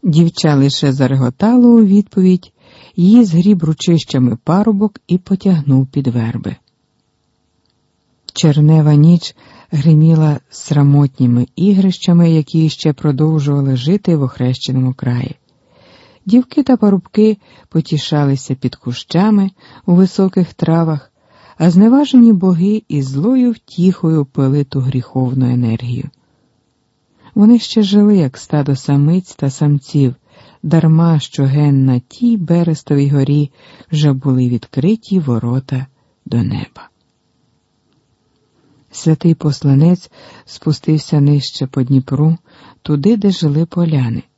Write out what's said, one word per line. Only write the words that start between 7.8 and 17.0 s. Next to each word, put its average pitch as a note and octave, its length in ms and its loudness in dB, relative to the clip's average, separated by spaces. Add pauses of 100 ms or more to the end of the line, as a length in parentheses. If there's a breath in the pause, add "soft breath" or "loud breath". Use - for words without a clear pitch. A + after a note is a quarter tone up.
Чернева D3+ 600 2
ніч E3 420 2 (340 soft breath)
гриміла D#3 680 2 (100)
срамотніми C#3+ 960 0 (100)
ігрищами, F#3 760 2
які D#3+ 380 0
ще D3+ 240 -4
продовжували C#3+ 840 -2
жити E3+ 400 -2
в C#3+ 60 -2
охрещеному B2+ 720 -4
краї. B2 420 -6 (880 soft breath)
Дівки B3 360 0
та C4 140 0
парубки G#3 600 0 (320 soft breath)